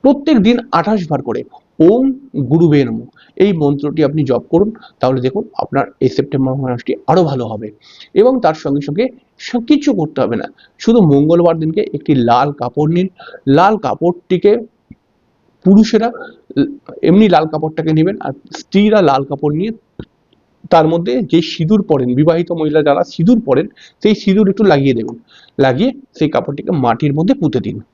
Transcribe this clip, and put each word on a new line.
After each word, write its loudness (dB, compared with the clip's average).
প্রত্যেক 2
দিন 2
আঠাশ -2
বার -2
করে -6
ওম 4
গুরুবে 2
নমঃ -8
এই 2
মন্ত্রটি -2
আপনি 0
জপ -2
করুন, 0
তাহলে 0
দেখুন -4
আপনার -4
এই 2
সেপ্টেম্বর -2
মাসটি -6
আরো 2
ভালো -2
হবে। -10
এবং 2
তার 2
সঙ্গে -4
সঙ্গে -4
স-, -6
কিছু 0
করতে -4
হবে -2
না, -6
শুধু 2
মঙ্গলবার 2
দিনকে -4
একটি -2
লাল 2
কাপড় -4
নিন, 0
লাল 4
কাপড়টিকে 0
পুরুষেরা, 4
এমনি 4
লাল 2
কাপড়টাকে -4
নেবেন, 0
আর -8
স্ত্রীরা 2
লাল 2
কাপড় -4
নিয়ে -4
তার 4
মধ্যে -2
যে 0
সিঁদুর 0
পরেন, 0
বিবাহিত 0
মহিলা 0
যারা 2
সিঁদুর 0
পরেন, 0
সেই 4
সিঁদুর 0
একটু 0
লাগিয়ে 2
দেবেন, -6
লাগিয়ে 0
সেই 0
কাপড়টিকে -4
মাটির 0
মধ্যে 0
পুঁতে -2
দিন -8